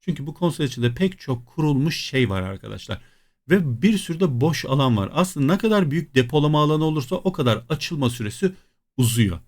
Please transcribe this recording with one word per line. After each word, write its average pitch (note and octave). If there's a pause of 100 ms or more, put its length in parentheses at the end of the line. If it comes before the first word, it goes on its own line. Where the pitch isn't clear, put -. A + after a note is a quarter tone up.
Çünkü D3+
bu D#3+
konsol E3
içinde A#2+
pek F#3
çok A#2+
kurulmuş D3+
şey B2+
var F#2+
arkadaşlar. G2 (480)
Ve C#3+
bir G#3
sürü E3
de C#3
boş D#3
alan C3
var. G2
Aslında D#3
ne G3
kadar G3+
büyük D#3
depolama D3
alanı D3+
olursa D#3
o F#3
kadar A#2+
açılma D3
süresi A#2 (460)
uzuyor. A2+